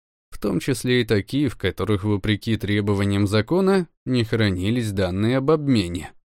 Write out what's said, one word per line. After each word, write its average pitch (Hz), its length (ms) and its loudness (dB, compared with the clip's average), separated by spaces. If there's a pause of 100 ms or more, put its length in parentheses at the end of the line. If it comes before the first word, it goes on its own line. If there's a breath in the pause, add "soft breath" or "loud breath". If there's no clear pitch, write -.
(300)
в - 100 -14
том - 200 -2
числе 123 420 0
и 113 40 0
такие, 117 440 0
в - 80 -12
которых, 95 460 -2
вопреки 104 520 0
требованиям 101 720 0
закона, 175 600 2 (180)
не 127 180 0
хранились 107 680 0
данные 98 460 0
об 135 140 0
обмене. 110 600 0 (260)